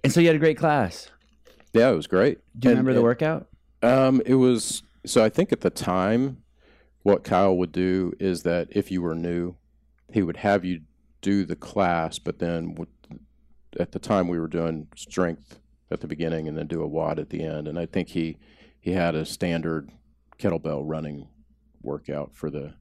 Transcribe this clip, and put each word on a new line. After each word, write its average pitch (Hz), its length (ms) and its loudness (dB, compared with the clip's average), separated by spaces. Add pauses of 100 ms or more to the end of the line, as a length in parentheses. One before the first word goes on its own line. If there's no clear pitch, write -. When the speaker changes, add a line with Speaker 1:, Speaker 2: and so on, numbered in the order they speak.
Speaker 1:
And 165 80 2
so 165 80 4
you 170 60 8
had 160 100 6
a 147 40 0
great 151 180 4
class. 143 500 0 (640)
Speaker 2:
Yeah, 117 180 6
it 113 60 4
was 78 100 -4
great. 101 320 2 (200)
Speaker 1:
Do 120 100 2
you 123 40 6
Speaker 2:
And, 110 60 4
Speaker 1:
remember 131 140 2
the 120 60 2
Speaker 2:
and, 117 60 4
Speaker 1:
workout? 156 440 0 (340)
Speaker 2:
um, 131 440 4
it 127 80 4
was, 127 480 2 (240)
so 113 180 4
I 110 40 4
think 175 240 0
at - 80 -2
the 92 100 0
time, 110 680 0 (680)
what 101 200 4
Kyle 95 320 4
would 90 160 -2
do 92 460 0
is 92 240 -2
that 85 300 0
if - 180 -2
you 92 100 -2
were 85 140 -4
new, 87 400 -4 (580)
he 107 100 2
would 82 160 -4
have 101 260 2
you 90 160 -4 (400)
do 101 240 0
the 80 120 -6
class, 85 600 -2
but - 220 -8
then 82 340 -4
would, 82 140 -12 (880)
at 87 140 -6
the 95 80 -10
time 95 280 0
we 87 120 -4
were 82 80 -6
doing 80 480 -4
strength - 640 -6 (300)
at - 100 -6
the 82 80 -12
beginning 80 400 -6
and 76 100 -8
then 78 80 -8
do 80 160 -6
a 78 40 -6
wad 78 340 -4
at - 100 -12
the - 140 -8
end. 78 240 -8
And 78 100 -8
I 85 80 -6
think 87 220 -4
he, 82 300 -6 (420)
he 87 120 -6
had 85 220 0
a 78 100 -4
standard 82 680 -4 (480)
kettlebell 78 460 -4
running 78 440 -8 (520)
workout 71 540 -10
for 78 160 -8
the 73 300 -12